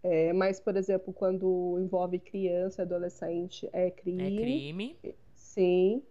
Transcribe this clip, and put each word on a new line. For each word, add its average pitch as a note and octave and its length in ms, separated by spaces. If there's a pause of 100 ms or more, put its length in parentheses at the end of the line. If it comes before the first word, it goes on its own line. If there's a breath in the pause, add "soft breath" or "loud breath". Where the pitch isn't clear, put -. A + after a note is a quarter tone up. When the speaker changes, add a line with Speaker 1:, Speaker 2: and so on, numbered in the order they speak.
Speaker 1:
É, E3 320
mas, F#3+ 260
por G3 180
exemplo, F#3+ 360
quando F#3 680
envolve F3+ 400
criança F#3 600
e - 20
adolescente, F3 920
é F3+ 180
crime. F#3 320
Speaker 2:
É G3 180
crime. A#3+ 560 (360)
Speaker 1:
Sim. F#3 760